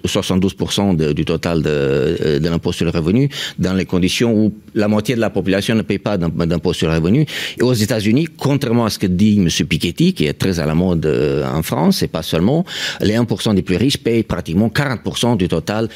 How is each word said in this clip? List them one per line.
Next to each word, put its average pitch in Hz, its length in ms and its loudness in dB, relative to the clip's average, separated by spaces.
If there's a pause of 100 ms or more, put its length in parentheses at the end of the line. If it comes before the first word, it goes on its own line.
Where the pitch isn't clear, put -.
soixante-douze 92 480 0
pour - 180 -4
cent 101 220 2
de, 78 180 2
du 78 140 -2
total 82 340 0
de, 76 80 0
euh, 71 680 0
de 82 100 0
l'impôt 82 240 -2
sur - 140 -2
le 82 60 0
revenu, 92 360 2 (300)
dans 92 160 0
les 92 100 0
conditions 92 500 0
où 107 200 2 (200)
la 104 140 0
moitié 107 280 0
de 113 40 -2
la 107 80 2
population 98 460 0
ne 107 80 2
paye 98 160 -2
pas 104 180 -2
d'im-, 85 300 0
d'impôt 85 260 0
sur 82 160 0
le 80 60 2
revenu. 95 320 2 (320)
Et - 40 0
aux 127 120 2
États-Unis, 110 540 0 (100)
contrairement 120 480 0
à 104 40 0
ce - 80 -8
que 104 80 -2
dit 104 320 4
monsieur 85 280 2
Piketty, 90 480 0
qui 76 100 0
est 73 80 0
très 87 280 -2
à 73 40 0
la 78 100 0
mode, 85 300 2
euh, 69 420 2
en 71 160 -2
France, 165 400 0
et 151 60 -2
pas 82 140 -6
seulement, 120 420 0 (400)
les 104 120 2
un 120 80 2
pour 104 180 -4
cent 113 100 0
des 92 100 2
plus 92 120 -2
riches 123 220 0
payent 117 260 0
pratiquement 92 460 -2
quarante 135 340 -2
pour - 160 -6
cent 120 160 2
du 90 140 0
total 104 480 -2